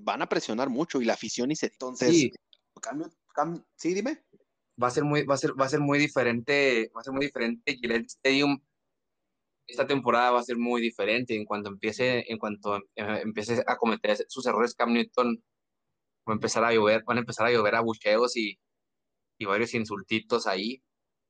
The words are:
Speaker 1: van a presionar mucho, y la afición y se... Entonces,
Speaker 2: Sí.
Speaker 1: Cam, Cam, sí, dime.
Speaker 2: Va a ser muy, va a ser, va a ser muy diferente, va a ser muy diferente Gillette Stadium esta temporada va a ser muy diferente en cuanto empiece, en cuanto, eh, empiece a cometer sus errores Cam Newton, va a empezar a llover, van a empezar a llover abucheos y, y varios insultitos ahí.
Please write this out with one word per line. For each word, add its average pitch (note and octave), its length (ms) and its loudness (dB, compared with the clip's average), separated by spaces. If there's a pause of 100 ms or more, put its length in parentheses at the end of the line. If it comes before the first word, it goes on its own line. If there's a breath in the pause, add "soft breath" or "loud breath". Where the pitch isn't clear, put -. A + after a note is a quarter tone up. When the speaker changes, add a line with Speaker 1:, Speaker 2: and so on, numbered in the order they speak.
Speaker 1:
van G#2+ 220 -2
a - 60 -4
presionar C3 400 -2
mucho, C#3 300 -2
y A#2+ 60 0
la A2+ 80 2
afición A#2+ 380 -4
y D#3 40 -2
se... A#2 120 -2
Entonces, B2+ 420 -2
Speaker 2:
Sí. D#3+ 220 6 (500)
Speaker 1:
Cam, D3 260 -8 (280)
Cam, D#3+ 280 -2 (120)
sí, F3 180 -4
dime. A3 300 -4 (560)
Speaker 2:
Va A#2 100 2
a - 20 0
ser D3 120 0
muy, D3 200 2
va C#3 100 0
a C3+ 60 2
ser, B2+ 200 -2
va C3+ 60 2
a C3 40 0
ser D3 100 2
muy C#3+ 180 2
diferente, B2+ 1000 2
va A2+ 60 -10
a - 20 -18
ser C3 80 -10
muy C3+ 140 -2
diferente A#2+ 520 -4
Gillette A#2 280 -2
Stadium C#3 560 0 (1040)
esta - 180 -2
temporada B2 460 4
va A#2+ 80 4
a A#2+ 40 0
ser A#2+ 140 -6
muy A#2+ 240 0
diferente A2+ 540 -2
en G#2 100 -4
cuanto G#2 240 -6
empiece, A#2 640 -2
en A2+ 60 -4
cuanto, G#2 400 -4
eh, G#2+ 460 -6
empiece A2 440 -2
a A#2+ 100 0
cometer G#2+ 400 0 (120)
sus B2+ 160 -10
errores A2+ 280 2
Cam A#2 200 0
Newton, A#2 500 0 (840)
va A2 60 -2
a - 20 0
empezar A2 280 0
a A#2 100 2
llover, A2 320 4
van A#2+ 120 0
a B2 40 2
empezar A#2 260 -2
a B2 40 4
llover A2 240 4
abucheos A2+ 640 2
y, G#2 220 -4 (800)
y G#2+ 80 -6
varios G#2+ 280 0
insultitos A2 720 -2
ahí. G#2 340 -4 (480)